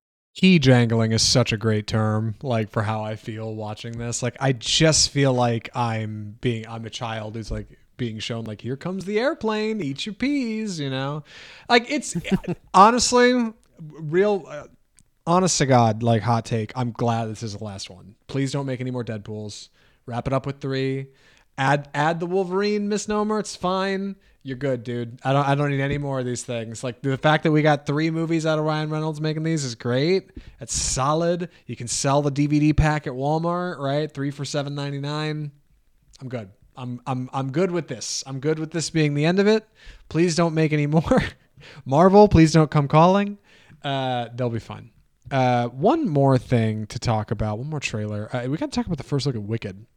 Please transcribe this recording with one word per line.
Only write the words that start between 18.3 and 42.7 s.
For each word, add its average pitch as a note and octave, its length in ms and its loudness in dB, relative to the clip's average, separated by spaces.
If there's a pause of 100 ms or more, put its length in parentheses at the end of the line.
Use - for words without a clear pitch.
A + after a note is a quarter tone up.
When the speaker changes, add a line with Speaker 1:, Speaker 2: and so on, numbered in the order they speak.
Speaker 1:
don't C#3 140 -4
make B2+ 160 -6
any B2+ 80 -6
more B2 140 -6
Deadpools. G#2+ 640 -10 (340)
Wrap A#2+ 220 -8
it C3 80 0
up C3+ 100 -2
with C#3 160 -8
three. C3+ 460 -4 (500)
Add, C#3 380 0
add D#3 260 0
the F3+ 60 -4
Wolverine G3 640 -2
misnomer, G#3+ 480 -2
it's - 180 -6
fine. F#3+ 600 -2 (260)
You're C3 140 -8
good, B2+ 280 -2
dude. A#2+ 400 -6
I C3 80 2
don't, C#3 160 2
I C#3 80 2
don't C#3+ 140 0
need C#3 100 0
any C#3+ 180 -2
more C#3 220 -4
of B2 60 -4
these B2 180 -4
things. A2+ 400 -6
Like, B2 180 -8
the C3+ 140 0
fact D#3 280 2
that E3 60 2
we D3+ 120 4
got D3 220 2
three D#3 260 -2
movies D#3+ 360 -2
out D#3 120 0
of D3+ 60 -2
Ryan D3+ 260 -2
Reynolds D#3 300 -4
making D#3 220 -4
these D#3+ 220 -2
is A#2+ 100 -6
great. C#3+ 560 0 (300)
It's - 120 -10
solid. E3+ 760 0 (180)
You A#2+ 80 -10
can A#2+ 140 -10
sell C#3+ 340 0
the C#3+ 80 0
D C#3+ 160 2
V D3 140 2
D D3+ 120 4
pack D3+ 340 2
at C#3+ 80 -6
Walmart, D#3+ 640 -2
right? C#3+ 340 -2
Three C#3 180 -4
for C#3 140 -8
seven C#3+ 300 -6
ninety-nine. D3 760 -6 (720)
I'm C3 80 -12
good. A2+ 220 -10 (260)
I'm, B2 300 -10
I'm, B2+ 260 -4
I'm C3+ 180 -4
good F3 220 0
with E3+ 160 -4
this. - 380 -8
I'm C3+ 120 -10
good D#3 200 -2
with D#3 120 -8
this D#3+ 200 -4
being D3+ 240 2
the D3 100 0
end F3+ 160 2
of G3 80 4
it. G#3+ 180 2 (420)
Please E3 280 2
don't E3+ 180 2
make D#3 180 2
any D3 140 2
more. D#3+ 380 4 (260)
<laughs> - 340 -20
Marvel, F#3 440 8
please D#3+ 240 8
don't D#3 180 6